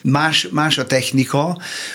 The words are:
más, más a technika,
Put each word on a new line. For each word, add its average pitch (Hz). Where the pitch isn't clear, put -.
más, 143
más 147
a 131
technika, 139